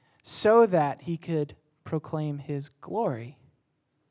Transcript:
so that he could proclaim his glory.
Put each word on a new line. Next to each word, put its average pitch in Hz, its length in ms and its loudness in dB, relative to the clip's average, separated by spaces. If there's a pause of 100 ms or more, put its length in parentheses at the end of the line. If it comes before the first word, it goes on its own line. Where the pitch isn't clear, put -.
(220)
so 226 440 6
that 156 360 0
he 170 140 -6
could 156 400 -6 (260)
proclaim 151 560 -6
his 143 300 -8
glory. 156 720 -6 (720)